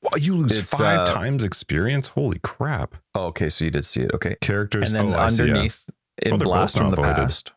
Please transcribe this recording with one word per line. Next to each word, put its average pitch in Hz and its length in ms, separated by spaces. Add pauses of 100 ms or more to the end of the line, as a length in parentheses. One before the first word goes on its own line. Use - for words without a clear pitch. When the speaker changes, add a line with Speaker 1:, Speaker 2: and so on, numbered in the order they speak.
Speaker 1:
Well, 381 180
you 180 160
lose 127 220
Speaker 2:
It's, 101 180
Speaker 1:
five 101 260
Speaker 2:
uh, 90 40
Speaker 1:
times 113 380
experience? 107 680
Holy 110 300
crap. 123 560 (180)
Speaker 2:
Oh, 95 140
okay, 82 220
so 80 160
you 80 60
did - 140
see - 160
it. - 140
Okay. - 260
Speaker 1:
Characters. 104 520
Speaker 2:
And 104 180
then - 20
Speaker 1:
Oh, 87 60
I 101 100
see, 113 140
yeah. 76 60
Speaker 2:
underneath, 69 380 (340)
in 110 120
Speaker 1:
Oh, 107 40
they're 101 80
both 92 80
Speaker 2:
Blast 90 240
from 107 140
Speaker 1:
not 92 60
Speaker 2:
the 76 60
Speaker 1:
voided. 80 120
Speaker 2:
Past. - 420